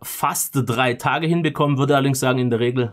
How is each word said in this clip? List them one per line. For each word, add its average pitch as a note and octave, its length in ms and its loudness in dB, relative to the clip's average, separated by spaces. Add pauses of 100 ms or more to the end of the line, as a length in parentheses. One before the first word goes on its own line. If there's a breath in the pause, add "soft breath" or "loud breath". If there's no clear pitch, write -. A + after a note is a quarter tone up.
fast - 500 -4
drei B2 420 0
Tage D3 320 -2
hinbekommen, D#3 500 0
würde C#3 180 2
allerdings C3+ 240 2
sagen, C3 200 0
in B2 100 0
der A2+ 100 0
Regel A#2+ 340 0